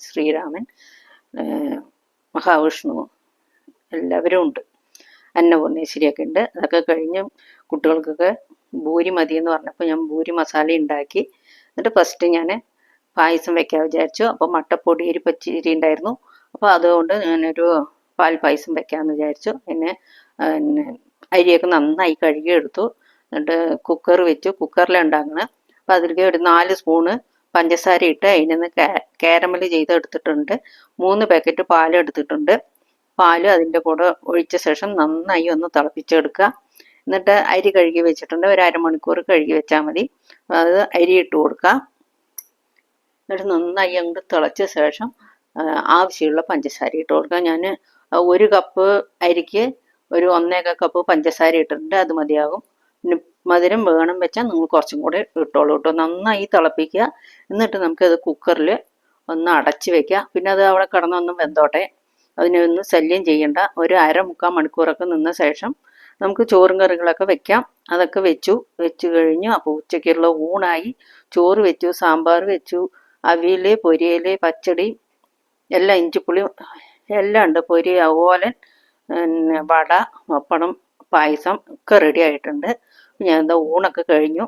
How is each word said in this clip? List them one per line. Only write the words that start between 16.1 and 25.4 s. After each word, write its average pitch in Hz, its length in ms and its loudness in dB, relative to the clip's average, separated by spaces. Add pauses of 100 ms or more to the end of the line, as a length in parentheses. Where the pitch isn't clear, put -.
അപ്പോൾ 208 200 0
അതുകൊണ്ട് 170 440 2 (100)
ഞാനൊരു 165 440 -2 (500)
പാൽ 165 180 2
പായസം 147 380 -2
വെക്കാമെന്ന് 156 400 -6
വിചാരിച്ചു. 151 380 -6 (100)
പിന്നെ, 165 300 -6 (460)
പിന്നെ 151 480 -2 (460)
അരിയൊക്കെ 175 360 4
നന്നായി 160 460 0
കഴുകിയെടുത്തു. 156 720 -2 (480)
എന്നിട്ട് 160 240 -4 (260)
കുക്കർ 175 400 0
വെച്ചു, 170 280 0
കുക്കറിലാണ് 180 560 0
ഉണ്ടാക്കുന്നത്. 156 400 -2 (420)